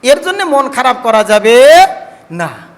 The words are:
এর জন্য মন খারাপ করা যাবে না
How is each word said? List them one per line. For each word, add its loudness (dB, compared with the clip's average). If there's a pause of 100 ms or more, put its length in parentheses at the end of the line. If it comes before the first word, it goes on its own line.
এর 0
জন্য -6
মন -4
খারাপ -4
করা 0
যাবে 2 (600)
না -10 (300)